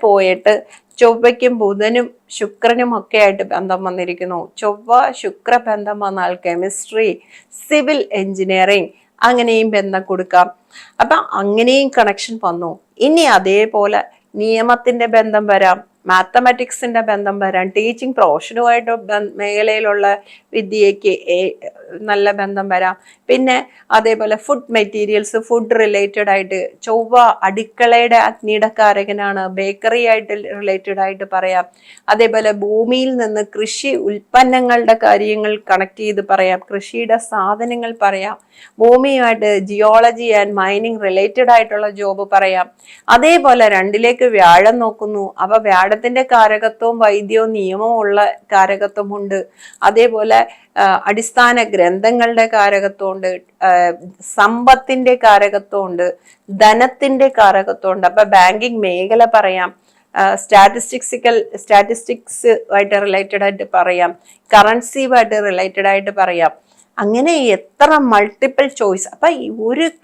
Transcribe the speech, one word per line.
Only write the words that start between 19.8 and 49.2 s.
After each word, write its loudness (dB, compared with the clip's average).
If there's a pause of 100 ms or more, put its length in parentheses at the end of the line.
വിദ്യയ്ക്ക് 0
ഏ-, -2 (480)
നല്ല -2
ബന്ധം -8
വരാം. -2 (300)
പിന്നെ 0 (240)
അതേപോലെ 0
ഫുഡ് -4
മെറ്റീരിയൽസ്, -2
ഫുഡ് -2
റിലേറ്റഡ് 0
ആയിട്ട് -4 (100)
ചൊവ്വ 2
അടുക്കളയുടെ 0
അഗ്നിയുടെ 0
കാരകനാണ്, -2
ബേക്കറി -4
ആയിട്ട് 0
റിലേറ്റഡ് -6
ആയിട്ട് -4 (100)
പറയാം. -2 (440)
അതേപോലെ 2
ഭൂമിയിൽ -2
നിന്ന് -4 (140)
കൃഷി -8
ഉൽപ്പന്നങ്ങളുടെ 0
കാര്യങ്ങൾ 0 (140)
കണക്ട് -2
ചെയ്ത് -6
പറയാം, 0 (160)
കൃഷിയുടെ -4
സാധനങ്ങൾ -6
പറയാം, -4 (420)
ഭൂമിയുമായിട്ട് 2
geology 2
and -6
mining -4
related 0
ആയിട്ടുള്ള 2
ജോബ് -8
പറയാം. 0 (400)
അതേപോലെ 4
രണ്ടിലേക്ക് 0
വ്യാഴം 6
നോക്കുന്നു, -6
അപ്പൊ 0
വ്യാഴത്തിന്റെ 0
കാരകത്വവും 0
വൈദ്യവും 0
നിയമവും -2
ഉള്ള 0 (180)
കാരകത്വമുണ്ട്. -2 (380)